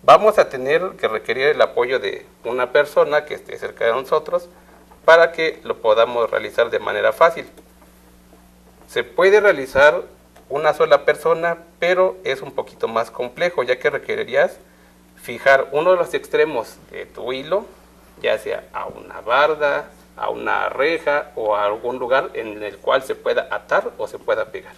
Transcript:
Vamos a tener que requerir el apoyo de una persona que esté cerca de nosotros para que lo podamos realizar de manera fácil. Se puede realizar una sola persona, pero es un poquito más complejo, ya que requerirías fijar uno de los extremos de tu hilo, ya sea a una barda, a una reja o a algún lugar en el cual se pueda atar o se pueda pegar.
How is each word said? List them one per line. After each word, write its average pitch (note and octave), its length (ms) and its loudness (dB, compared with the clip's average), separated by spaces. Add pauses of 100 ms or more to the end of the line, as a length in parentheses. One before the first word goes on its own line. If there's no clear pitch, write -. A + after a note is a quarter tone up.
Vamos G3 360 6
a E3+ 100 2
tener D#3 500 -2
que A2+ 100 0
requerir B2 400 -2
el C3+ 120 0
apoyo A#2+ 400 0
de - 260 -8 (180)
una B2 280 -4
persona D3 520 2
que - 100 -10
esté - 240 -16
cerca G#2 260 -8
de A#2 80 2
nosotros D#3 560 -2 (560)
para E3 260 8
que D#3+ 320 -6
lo A2+ 140 -6
podamos A2+ 540 2
realizar A2 400 -2
de A2 100 -2
manera G#2 320 -2
fácil. E3 340 2 (1400)
Se A#2 160 -4
puede F#3+ 360 4
realizar D3 640 2 (460)
una D3 260 0
sola D#3 300 4
persona, E3 540 0 (200)
pero F#3 460 2
es C3 180 -4
un A#2+ 80 -14
poquito - 380 -8
más A2+ 220 -4
complejo, D#3 520 -4
ya B2 160 0
que - 100 0
requerirías A#2 720 -2 (580)
fijar C3+ 540 2
uno E3 220 2
de F3+ 60 4
los D#3 160 -2
extremos D3 640 -2 (140)
de F#2 160 -14
tu A#2 260 -10
hilo, D#3 340 -4 (540)
ya A2 180 -2
sea - 340 -8
a F#2+ 140 -10
una - 340 -16
barda, D3 720 0 (260)
a G#2+ 120 -8
una G#2+ 420 -4
reja D3 680 -2
o G#2+ 180 -2
a G#2 100 0
algún A#2+ 340 -4
lugar B2+ 360 -2
en G#2+ 280 -10
el G2+ 160 -12
cual C3+ 240 -2
se A2 120 -8
pueda A#2+ 360 -4
atar D#3+ 460 -4
o G#2+ 120 -8
se G2+ 100 -16
pueda G#2+ 280 -4
pegar. - 320 -16